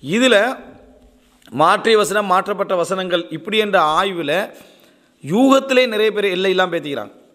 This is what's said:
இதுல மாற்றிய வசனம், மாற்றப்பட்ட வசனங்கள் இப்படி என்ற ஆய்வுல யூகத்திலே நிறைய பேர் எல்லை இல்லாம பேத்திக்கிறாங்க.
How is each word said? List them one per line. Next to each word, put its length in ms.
இதுல 520
மாற்றிய 460
வசனம், 300
மாற்றப்பட்ட 480
வசனங்கள் 560
இப்படி 260
என்ற 240
ஆய்வுல 720
யூகத்திலே 600
நிறைய 260
பேர் 120
எல்லை 260
இல்லாம 260
பேத்திக்கிறாங்க. 400